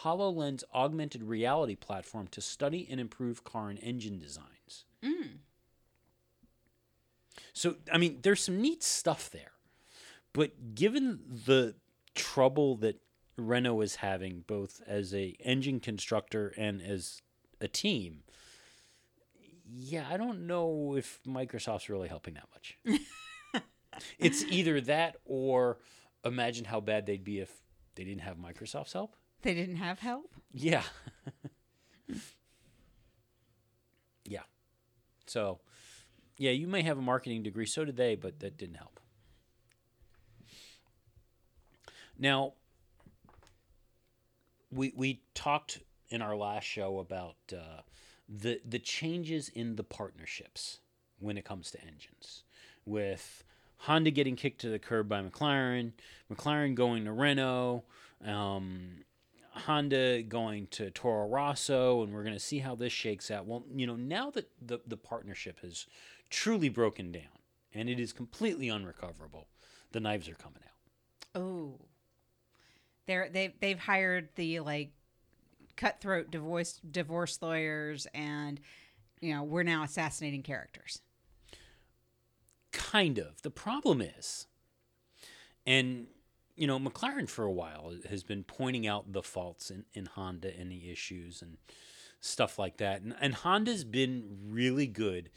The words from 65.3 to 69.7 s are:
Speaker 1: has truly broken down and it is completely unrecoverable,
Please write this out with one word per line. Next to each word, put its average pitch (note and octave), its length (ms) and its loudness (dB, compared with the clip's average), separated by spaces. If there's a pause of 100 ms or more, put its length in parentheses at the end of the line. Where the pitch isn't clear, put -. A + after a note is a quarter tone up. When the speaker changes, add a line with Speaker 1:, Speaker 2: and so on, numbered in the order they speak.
Speaker 1:
has F2 260 -10 (420)
truly G#3 400 4
broken G#2+ 420 2
down E2 300 -12 (340)
and A2 140 -4
it B2 100 -2
is A#2 140 -4
completely C3+ 580 -2
unrecoverable, D#2+ 760 -8 (420)